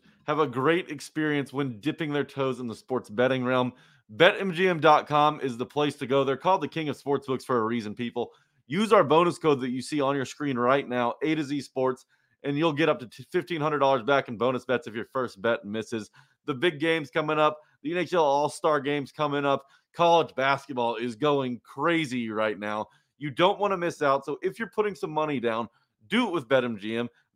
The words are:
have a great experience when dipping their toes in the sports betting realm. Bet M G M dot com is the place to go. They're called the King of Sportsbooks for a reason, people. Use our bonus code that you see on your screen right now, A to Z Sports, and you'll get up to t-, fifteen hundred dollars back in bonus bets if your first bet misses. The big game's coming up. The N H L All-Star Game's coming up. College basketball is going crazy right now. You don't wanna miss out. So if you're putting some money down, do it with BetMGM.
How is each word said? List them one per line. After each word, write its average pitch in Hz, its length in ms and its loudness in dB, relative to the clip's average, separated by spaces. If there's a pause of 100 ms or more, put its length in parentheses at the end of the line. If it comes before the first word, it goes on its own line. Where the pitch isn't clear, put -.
(260)
have 151 140 -2
a 156 60 2
great 143 440 0
experience 147 640 -4
when 131 260 -6
dipping 151 340 -4
their 143 120 0
toes 135 340 -4
in 123 80 -8
the 110 80 -8
sports - 340 -6
betting 123 360 2
realm. 127 280 2 (360)
Bet 156 320 4
M 190 120 -2
G 185 160 2
M 170 120 0
dot 151 260 6
com 151 340 2
is 123 160 -6
the 120 100 -6
place 147 300 -2
to 135 100 -10
go. 135 180 2
They're 135 120 -2
called 185 260 2
the 147 60 -4
King 156 200 -6
of 123 80 -4
Sportsbooks 135 480 -4
for 127 140 0
a 110 60 0
reason, 110 300 -4
people. 117 380 -6 (360)
Use 196 240 -2
our 202 120 8
bonus 160 340 4
code 143 220 2
that 127 100 -4
you 127 100 -4
see 147 200 -4
on 139 160 0
your 135 80 -2
screen 139 340 -6
right 123 300 2
now, 120 340 -2
A 156 140 0
to 156 80 -4
Z 139 160 -6
Sports, 131 460 -2 (360)
and 143 160 -4
you'll 160 140 2
get 151 160 2
up 147 120 2
to 123 60 -14
t-, 120 240 -20
fifteen 175 300 -4
hundred 147 180 0
dollars 135 240 4
back 135 260 2
in 120 80 -8
bonus 120 280 0
bets 123 240 -2
if 104 60 -12
your 110 120 -8
first 120 340 -6
bet 113 240 0
misses. 107 460 -8 (360)
The 147 80 -2
big 143 260 -2
game's 160 300 -2
coming 156 280 -2
up. 151 220 2 (220)
The 151 100 -6
N 175 60 -4
H 165 140 -4
L 175 120 4
All-Star 147 560 0
Game's 143 320 -4
coming 143 320 -2
up. 139 220 0 (260)
College 170 420 4
basketball 127 640 0
is 117 180 -6
going 131 480 0
crazy 139 680 -2
right 107 280 0
now. 107 300 -6 (300)
You 147 120 -8
don't 180 300 2
wanna 196 160 0
miss 170 260 -4
out. 139 220 2
So 147 180 -6
if 185 160 -6
you're 226 120 -8
putting 214 260 -4
some 175 140 -8
money 151 280 -2
down, 113 300 -2 (400)
do 240 180 0
it 185 60 -6
with 165 160 -6
BetMGM. 117 600 0 (280)